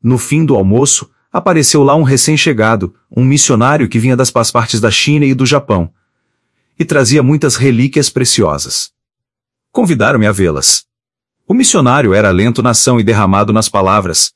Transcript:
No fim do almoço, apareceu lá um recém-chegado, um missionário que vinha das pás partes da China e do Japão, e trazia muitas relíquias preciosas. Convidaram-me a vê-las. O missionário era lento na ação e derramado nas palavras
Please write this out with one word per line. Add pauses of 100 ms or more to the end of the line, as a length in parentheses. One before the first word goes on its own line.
No
fim
do
almoço, (220)
apareceu
lá
um
recém-chegado, (200)
um
missionário
que
vinha
das
pás
partes
da
China
e
do
Japão, (840)
e
trazia
muitas
relíquias
preciosas. (840)
Convidaram-me
a
vê-las. (600)
O
missionário
era
lento
na
ação
e
derramado
nas
palavras